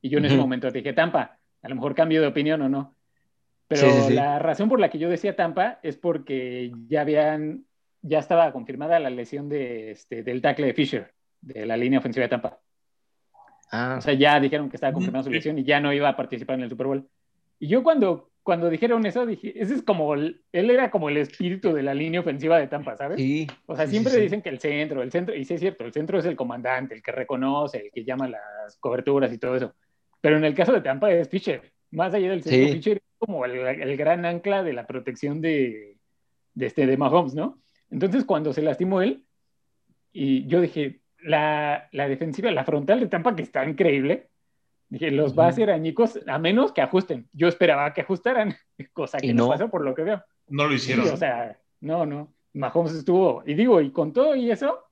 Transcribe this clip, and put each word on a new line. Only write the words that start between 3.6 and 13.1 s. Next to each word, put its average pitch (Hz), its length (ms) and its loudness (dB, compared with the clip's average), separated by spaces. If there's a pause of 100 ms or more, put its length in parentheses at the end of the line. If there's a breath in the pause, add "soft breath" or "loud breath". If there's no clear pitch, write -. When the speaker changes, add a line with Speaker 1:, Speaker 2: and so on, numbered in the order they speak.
Speaker 1:
Pero 147 120 0
Speaker 2:
Sí, 131 120 8
sí, 123 100 6
sí. 113 120 4
Speaker 1:
la 143 240 2
razón 175 300 0
por 240 120 4
la 175 100 4
que 156 80 -8
yo 165 100 -2
decía 175 280 -2
Tampa 180 460 0
es 151 140 -8
porque 127 760 -4 (160)
ya 147 140 0
habían, 151 640 0 (360)
ya 156 160 0
estaba 165 340 2
confirmada 139 480 -2
la 139 100 -4
lesión 135 380 -8
de, 120 440 -6
este, 117 300 -12
del 123 200 -4
tackle 143 260 2
de 117 60 -2
Fisher, 139 400 -2 (260)
de 110 260 -10
la 113 100 -2
línea 131 240 2
ofensiva 127 240 -2
de 113 60 -2
Tampa. - 300 -4 (1120)